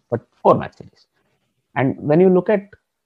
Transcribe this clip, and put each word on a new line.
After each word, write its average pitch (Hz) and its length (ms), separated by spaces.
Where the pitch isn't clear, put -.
but 120 160
four-match - 360
series. - 280
And 131 200
when 147 220
you 185 100
look 180 220
at 202 200